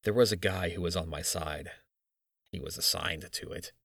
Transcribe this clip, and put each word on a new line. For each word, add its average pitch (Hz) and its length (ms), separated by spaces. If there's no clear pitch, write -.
There 104 100
was 113 180
a 101 40
guy 92 340
who 87 100
was 87 160
on 82 120
my 76 140
side. 78 480
He - 80
was 69 180
assigned - 540
to - 220
it. - 200